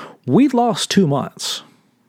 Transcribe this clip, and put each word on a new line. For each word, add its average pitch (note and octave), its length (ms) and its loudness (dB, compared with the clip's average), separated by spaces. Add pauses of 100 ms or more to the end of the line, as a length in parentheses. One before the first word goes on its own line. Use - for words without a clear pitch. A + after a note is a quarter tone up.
(240)
we F#3+ 220 4
lost A#3+ 420 -2
two F#3+ 200 2
months. - 560 -6 (440)